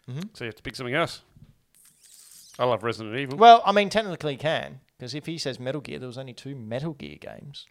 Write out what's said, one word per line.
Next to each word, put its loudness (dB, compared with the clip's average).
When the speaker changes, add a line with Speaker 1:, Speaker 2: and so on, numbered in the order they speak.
Speaker 1:
Mm-hmm. -8
Speaker 2:
So -8
you -4
have -8
to -20
pick -10
something -4
else. 0
I 0
love 2
Resident -4
Evil. -4
Speaker 1:
Well, 12
I 4
mean, 2
technically -2
you -10
can, -4
'cause -10
if -10
he -8
says -4
Metal -6
Gear, -10
there -10
was -14
only -12
two -12
Metal -6
Gear -14
games. -16